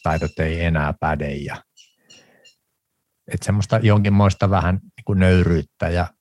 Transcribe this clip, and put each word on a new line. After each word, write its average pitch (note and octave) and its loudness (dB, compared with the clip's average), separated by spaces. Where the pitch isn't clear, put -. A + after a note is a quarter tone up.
taidot D#2+ -4
ei E2 -4
enää D#2 -2
päde. D2 -4
Ja, C#2+ -10
et F#2 -8
semmoista G#2 -2
jonkinmoista G2+ 2
vähän F2+ 0
niin - -12
kuin G2 0
nöyryyttä F2 2
ja F2 -2